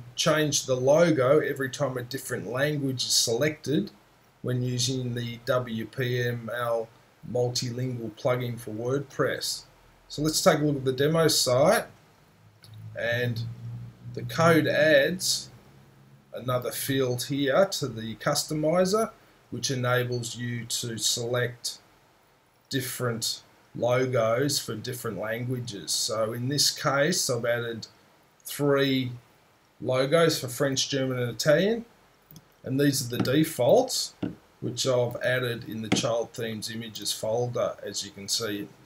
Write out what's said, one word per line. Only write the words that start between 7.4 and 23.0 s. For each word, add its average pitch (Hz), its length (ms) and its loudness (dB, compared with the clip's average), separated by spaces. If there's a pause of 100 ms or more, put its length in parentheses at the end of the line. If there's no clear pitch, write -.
plugin 123 380 0
for 110 120 -10
WordPress. 123 920 -2 (460)
So - 120 -8
let's 156 220 0
take 160 160 6
a 147 40 2
look 147 120 2
at 131 80 -4
the 131 80 2
demo 151 380 4
site, 147 560 4 (1120)
and 120 440 -2 (720)
the 113 80 -8
code 156 440 4
adds 151 840 4 (840)
another 117 380 -4
field 127 520 0
here 143 440 4
to 147 200 -4
the 110 280 -8
customizer, 175 960 2 (380)
which 120 220 -4
enables 123 640 0
you 120 300 -6
to 113 320 -6
select 120 800 -2 (920)
different 123 760 -4 (320)